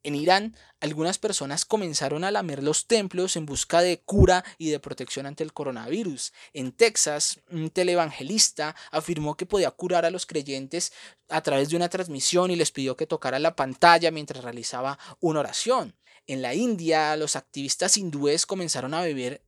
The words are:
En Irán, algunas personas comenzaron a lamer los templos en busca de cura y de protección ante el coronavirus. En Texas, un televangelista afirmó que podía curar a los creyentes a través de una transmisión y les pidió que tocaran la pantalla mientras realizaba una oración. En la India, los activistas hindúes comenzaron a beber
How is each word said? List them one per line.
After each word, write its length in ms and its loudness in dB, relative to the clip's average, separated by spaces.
En 140 -6
Irán, 400 2
algunas 380 -2
personas 480 -4
comenzaron 580 -2
a 80 -2
lamer 320 -4
los 240 0
templos 480 0
en 100 -6
busca 360 0
de 180 2
cura 460 6
y 120 -4
de 100 -2
protección 460 -10
ante 180 -8
el 80 -6
coronavirus. 800 -6
En 180 -8
Texas, 720 0
un 180 -4
televangelista 1080 0
afirmó 440 -4
que 100 -6
podía 260 2
curar 340 0
a 40 2
los 160 -6
creyentes 680 -6
a 140 -2
través 260 2
de 80 -2
una 140 0
transmisión 600 0
y 60 0
les 160 0
pidió 240 -4
que 120 -4
tocaran 360 -2
la 140 2
pantalla 520 6
mientras 320 -8
realizaba 560 -6
una 220 2
oración. 520 0
En 140 -6
la 140 -2
India, 640 2
los 180 -2
activistas 640 -2
hindúes 480 0
comenzaron 480 -4
a 80 -2
beber 460 -4